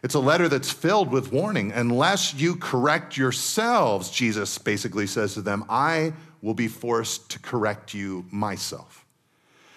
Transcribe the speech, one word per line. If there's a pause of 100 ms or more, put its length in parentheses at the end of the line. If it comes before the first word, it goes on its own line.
it's
a
letter
that's
filled
with
warning.
"Unless
you
correct
yourselves,"
Jesus
basically
says
to
them,
"I (300)
will
be
forced
to
correct
you
myself." (760)